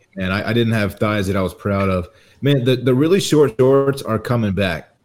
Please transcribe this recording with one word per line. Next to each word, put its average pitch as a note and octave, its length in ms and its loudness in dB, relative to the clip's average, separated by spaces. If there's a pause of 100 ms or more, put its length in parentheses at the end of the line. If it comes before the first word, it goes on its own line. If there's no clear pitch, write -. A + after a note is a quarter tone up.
(180)
And F#2 140 -4
I, G#2 180 -4
I - 20 -2
didn't A2+ 200 0
have G#2 240 -2
thighs G#2 320 -2
that G2 80 -2
I G2 60 0
was F2+ 120 -4
proud G2 340 -2
of. F#2 200 -2 (340)
Man, C#3 220 0
the, B2+ 120 2
the B2+ 180 0
really E3 260 2
short D3 380 2
shorts C#3 440 2
are A2 160 -4
coming A2+ 340 -2
back. F2+ 380 -4 (140)